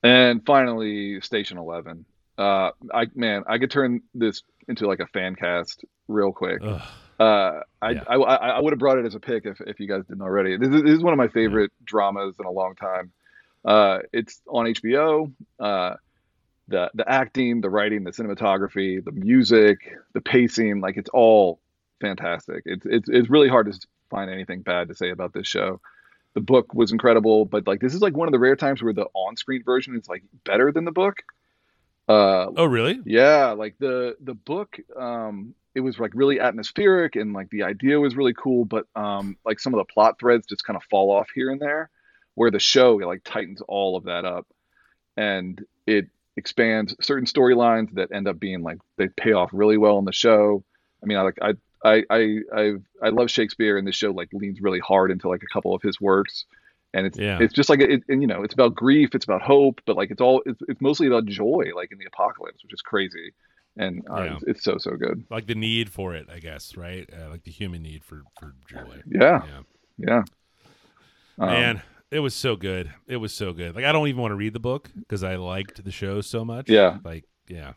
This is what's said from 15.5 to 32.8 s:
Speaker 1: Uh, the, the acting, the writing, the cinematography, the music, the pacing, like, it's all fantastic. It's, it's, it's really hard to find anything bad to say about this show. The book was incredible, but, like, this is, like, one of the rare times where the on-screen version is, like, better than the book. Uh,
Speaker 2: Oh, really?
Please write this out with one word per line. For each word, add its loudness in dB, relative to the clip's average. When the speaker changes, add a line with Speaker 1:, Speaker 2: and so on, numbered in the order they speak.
Speaker 1:
Uh, -2
the, -2
the -4
acting, 0
the -2
writing, -2
the -10
cinematography, -4
the -12
music, 4
the -6
pacing, 0
like, -6
it's -12
all 6
fantastic. -6
It's, -10
it's, -2
it's 4
really 6
hard 4
to -14
find -8
anything -10
bad -2
to -14
say -4
about -8
this -8
show. -4
The -4
book 2
was 2
incredible, 4
but, -2
like, -2
this -2
is, 0
like, 0
one -2
of 0
the 4
rare 4
times -4
where 0
the -4
on-screen -8
version -2
is, -10
like, -10
better 2
than -4
the -6
book. -2
Uh, 6
Speaker 2:
Oh, 4
really? 0